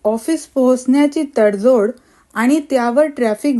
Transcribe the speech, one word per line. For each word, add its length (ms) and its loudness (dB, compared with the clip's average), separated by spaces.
ऑफिस 420 -4
पोहोचण्याची 760 0
तडजोड 540 2
आणि 360 0
त्यावर 360 0
ट्रॅफिक 540 -2